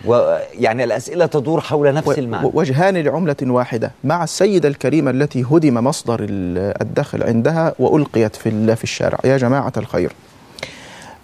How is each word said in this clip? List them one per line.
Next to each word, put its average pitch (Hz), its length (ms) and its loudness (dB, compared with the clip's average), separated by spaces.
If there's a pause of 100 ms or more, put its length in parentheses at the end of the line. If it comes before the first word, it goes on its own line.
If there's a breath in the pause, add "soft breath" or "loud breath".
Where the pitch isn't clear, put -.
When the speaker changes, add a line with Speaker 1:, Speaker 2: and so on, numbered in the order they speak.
Speaker 1:
ويعني 104 800 2
الأسئلة 131 420 0
تدور 151 340 0
حول 147 340 2
نفس 156 140 -2
Speaker 2:
و-، 143 40 2
Speaker 1:
المعنى. 117 340 -2
Speaker 2:
و-، - 80 0
وجهان 160 420 2
لعملة 151 460 0
واحدة. 123 480 0 (140)
مع 170 200 0
السيدة 180 440 2
الكريمة 143 420 0
التي 131 400 -2
هدم 151 240 4
مصدر 117 460 -2
ال-، 98 640 -4
الدخل 107 400 -4
عندها 143 560 0
وألقيت 127 580 2
في - 120 -6
ال-، 110 280 2
في - 80 -8
الشارع، - 400 -2
يا 135 120 4
جماعة 127 400 0
الخير، 87 360 -2 (1120 loud breath)